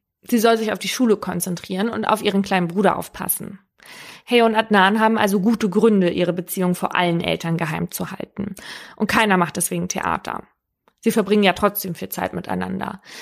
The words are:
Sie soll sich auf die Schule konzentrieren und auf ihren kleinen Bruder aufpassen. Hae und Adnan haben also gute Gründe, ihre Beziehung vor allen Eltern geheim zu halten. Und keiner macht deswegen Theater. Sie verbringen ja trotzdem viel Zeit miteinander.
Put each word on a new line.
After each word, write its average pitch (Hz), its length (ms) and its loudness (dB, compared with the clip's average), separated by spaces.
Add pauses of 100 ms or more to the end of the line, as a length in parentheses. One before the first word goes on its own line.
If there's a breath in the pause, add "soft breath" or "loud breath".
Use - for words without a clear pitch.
(220)
Sie - 180 0
soll 226 180 4
sich 214 140 -4
auf 190 80 -6
die 196 80 -10
Schule 220 300 2
konzentrieren 185 720 -6
und 220 160 -4
auf 208 180 0
ihren 196 180 2
kleinen 185 280 0
Bruder 190 280 2
aufpassen. - 600 -8 (680 loud breath)
Hae 240 160 6
und 226 120 4
Adnan 208 460 4
haben 220 160 4
also 202 240 2
gute 220 280 2
Gründe, 196 400 4
ihre 175 240 0
Beziehung 180 400 -2
vor - 220 -4
allen 175 260 2
Eltern 165 360 -2
geheim 165 340 -4
zu - 200 -8
halten. - 440 -10 (400 loud breath)
Und 214 120 -2
keiner 208 300 2
macht 170 200 0
deswegen 180 320 -4
Theater. - 540 -4 (580)
Sie 226 100 2
verbringen 208 320 2
ja 190 80 6
trotzdem 190 440 -2
viel 190 120 -10
Zeit - 240 -6
miteinander. 185 720 -6 (200 loud breath)